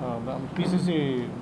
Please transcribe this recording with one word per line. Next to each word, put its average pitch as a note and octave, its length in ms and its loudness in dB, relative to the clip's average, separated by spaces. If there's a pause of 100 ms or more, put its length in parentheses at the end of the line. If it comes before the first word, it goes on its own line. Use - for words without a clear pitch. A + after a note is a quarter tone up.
ఆ, B2 360 -4 (200)
పీసీసీ D#3+ 680 2 (180)